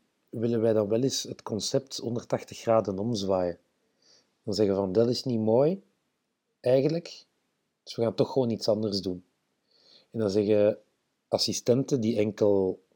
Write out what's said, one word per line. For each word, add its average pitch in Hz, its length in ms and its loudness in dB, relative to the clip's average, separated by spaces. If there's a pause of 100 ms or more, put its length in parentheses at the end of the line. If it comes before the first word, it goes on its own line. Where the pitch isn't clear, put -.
(300)
willen 117 320 -2
wij 113 120 4
dan 107 140 2
wel 113 160 0
eens - 200 -2
het 120 200 -12
concept - 540 -4
honderdtachtig - 600 -6
graden 104 420 0
omzwaaien. 95 580 -2 (840)
Dan 107 100 -6
zeggen 98 220 2
we 98 60 0
van, 95 100 -2
"Dat 113 180 2
is 120 140 -4
niet 120 160 -2
mooi, 131 440 2 (760)
eigenlijk, 139 680 0 (580)
dus - 120 -16
we 117 60 -4
gaan 113 140 0
toch - 160 0
gewoon 127 180 0
iets 110 180 -4
anders 104 340 -2
doen." 90 220 -8 (880)
En 117 80 -6
dan 107 100 0
zeggen 104 480 4 (500)
assistenten 120 760 0
die 113 160 0
enkel 101 640 0 (120)